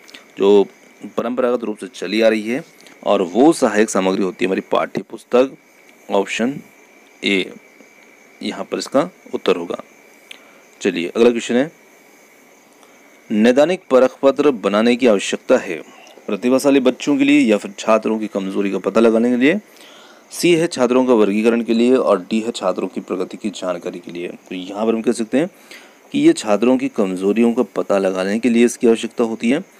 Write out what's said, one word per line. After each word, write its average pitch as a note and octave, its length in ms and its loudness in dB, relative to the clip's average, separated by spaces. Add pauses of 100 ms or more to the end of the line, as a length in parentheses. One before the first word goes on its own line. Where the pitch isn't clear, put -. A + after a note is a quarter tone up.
(380)
जो G3 280 4 (500)
परंपरागत B2 480 -4
रूप G#2 140 -8
से G2 100 -14
चली F#2+ 320 -4
आ A2 80 4
रही A2 140 0
है B2 200 -6 (420)
और G2 200 2
वो A2+ 300 4
सहायक G#2+ 360 0
सामग्री F#2+ 320 0
होती F#2 220 -4
है F#2+ 40 0
हमारी F#2+ 140 -2 (100)
पाठ्य - 300 -2
पुस्तक, C3 540 -2 (520)
ऑप्शन G#2+ 500 -2 (680)
ए G2 280 -2 (880)
यहाँ G2 240 -10
पर G2 140 -8
इसका D3+ 300 -2 (260)
उत्तर F#2+ 220 0
होगा। F2 260 -8 (960)
चलिए, E2+ 280 -4
अगला A#2 220 2
क्वेश्चन A#2 260 -4
है, C#3+ 140 -2 (1600)
नैदानिक B2+ 500 2 (100)
परख B2+ 320 4
पत्र C#3 300 4
बनाने G#2+ 440 2
की B2+ 100 0
आवश्यकता A2 520 0
है F#2 180 -6 (500)
प्रतिभाशाली B2+ 540 0
बच्चों C3+ 380 0
के C#3 60 2
लिए C#3+ 160 4
या A2 160 2
फिर G2+ 220 -6
छात्रों A2 400 0
की G#2+ 80 -6
कमजोरी G2 440 -4
का F#2+ 100 -4
पता G#2+ 200 0
लगाने A2+ 300 4
के B2 60 0
लिए, D3 220 2 (720)
सी F3 200 2
है E3 160 2
छात्रों B2+ 380 2
का B2+ 80 4
वर्गीकरण G#2+ 480 2
के A2+ 120 0
लिए A#2+ 220 4
और F#2+ 260 2
डी A2 180 -4
है A2+ 120 -6
छात्रों F#2 360 -4
की G2+ 120 -10
प्रगति F#2 360 -8
की G#2 160 -8
जानकारी F2+ 460 -10
के E2+ 140 -18
लिए। F2 160 -10
तो - 260 -16
यहाँ G2 320 -6
पर A2 80 2
हम A2 80 -4
कह A#2 100 -2
सकते A#2 260 -4
हैं F3 120 -2 (640)
कि C#3+ 60 -2
ये D#3 160 4
छात्रों G#2+ 440 0
की C3+ 120 -4
कमजोरियों G#2 640 0
का A#2+ 80 0 (140)
पता G2 220 0
लगाने F#2+ 400 -2
के A#2+ 120 0
लिए A#2 140 4
इसकी A#2 240 0
आवश्यकता A2+ 360 0
होती A2+ 260 -4
है। D#3 120 -2 (180)